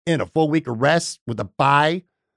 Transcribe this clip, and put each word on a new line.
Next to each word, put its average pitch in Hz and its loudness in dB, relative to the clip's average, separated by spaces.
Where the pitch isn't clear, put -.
in 165 0
a 101 -6
full 156 0
week 156 0
of 117 -6
rest 156 0
with 113 -6
a 101 -6
bye, 147 0